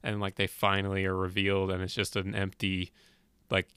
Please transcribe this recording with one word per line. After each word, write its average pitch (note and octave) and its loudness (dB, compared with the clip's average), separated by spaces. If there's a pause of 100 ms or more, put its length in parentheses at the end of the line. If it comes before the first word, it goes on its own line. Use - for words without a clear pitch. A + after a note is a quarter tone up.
and, G#2 -2
like, G2 -4
they G2 2
finally G2 2
are F#2+ 0
revealed, F#2+ 2
and F#2 -2
it's F#2+ -4
just - -2
an G2 -2
empty, F#2+ -2 (580)
like, F#2+ 2